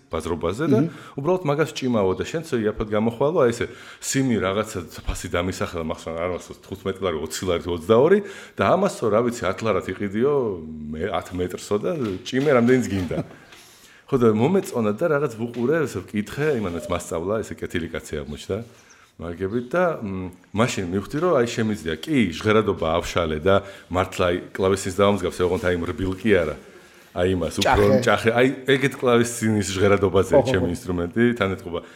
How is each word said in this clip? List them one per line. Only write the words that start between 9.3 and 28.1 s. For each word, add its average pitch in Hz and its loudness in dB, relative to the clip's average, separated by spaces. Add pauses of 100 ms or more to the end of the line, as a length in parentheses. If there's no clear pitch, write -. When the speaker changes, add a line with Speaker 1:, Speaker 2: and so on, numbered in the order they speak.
Speaker 1:
ათ 95 -2
ლარად 101 0
იყიდიო, 104 0 (540)
მე, 78 -6
ათ 87 -2
მეტრსო 90 -4
და 143 -2 (280)
ჭიმე 135 0
რამდენიც 123 6
გინდა. 92 -2 (460)
Speaker 2:
<laughs> - -20
Speaker 1:
ხო, - 0
და 120 6
მომეწონა 120 2
და 113 -2
რაღაც 143 0
ვუყურე, 120 -2
ესე 113 -6
ვკითხე, 104 -4
იმანაც 87 -4
მასწავლა, 90 -4
ესე - -12
კეთილი 82 -6
კაცი 76 -8
აღმოჩნდა. 73 -8 (640)
მაგებით 95 -6
და, 175 0 (160)
მ, 95 -8 (160)
მაშინ 104 -2
მივხვდი, 101 -4
რომ 175 0
აი, 123 4
შემიძლია, 104 -2
კი, 156 -2 (120)
ჟღერადობა 98 2
ავშალე 85 0
და 95 4 (240)
მართლა, 92 -2
აი, 90 2 (120)
კლავესინს 95 0
დავამსგავსე, 98 2
ოღონდ, 90 0
აი, 90 2
რბილ 90 -4
კი 110 0
არა. 82 2 (540)
აი, 90 0
იმას, 85 -2
უფრო 104 4
Speaker 2:
ჭახე. 104 6
Speaker 1:
ჭახე. 110 4